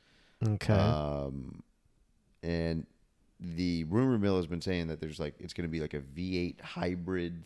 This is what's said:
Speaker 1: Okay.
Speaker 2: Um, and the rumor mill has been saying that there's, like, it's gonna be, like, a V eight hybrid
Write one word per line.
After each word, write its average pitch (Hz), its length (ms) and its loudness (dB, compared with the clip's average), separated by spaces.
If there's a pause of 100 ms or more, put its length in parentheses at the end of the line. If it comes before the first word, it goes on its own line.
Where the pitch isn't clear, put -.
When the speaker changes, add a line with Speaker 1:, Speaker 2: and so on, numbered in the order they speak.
(460)
Speaker 1:
Okay. 107 280 4
Speaker 2:
Um, 73 880 2 (800)
and 82 420 0 (540)
the 87 460 0
rumor 117 320 4
mill 101 200 4
has 87 100 0
been 85 140 -4
saying 87 260 0
that 78 120 -4
there's, 78 200 -6
like, 76 200 -4
it's - 140 -10
gonna 87 160 -4
be, 80 100 -2
like, 76 140 -4
a 73 80 -4
V 87 360 -2
eight 87 240 -2
hybrid 87 840 -2